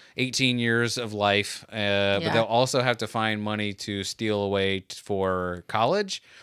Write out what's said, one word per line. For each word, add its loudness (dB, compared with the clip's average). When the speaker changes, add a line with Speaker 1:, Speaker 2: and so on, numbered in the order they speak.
Speaker 1:
eighteen 0
years 2
of -6
life, 2
uh, -16
but 2
Speaker 2:
Yeah. 0
Speaker 1:
they'll 4
also 2
have 0
to -6
find -2
money -4
to -6
steal -2
away 0
t-, -16
for -2
college, 0